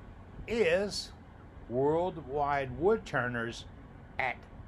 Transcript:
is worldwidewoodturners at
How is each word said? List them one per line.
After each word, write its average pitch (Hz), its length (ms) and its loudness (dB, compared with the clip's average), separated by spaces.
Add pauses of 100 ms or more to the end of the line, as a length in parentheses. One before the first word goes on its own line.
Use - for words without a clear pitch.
(480)
is 196 640 2 (580)
worldwidewoodturners 139 2000 2 (520)
at 131 200 0 (300)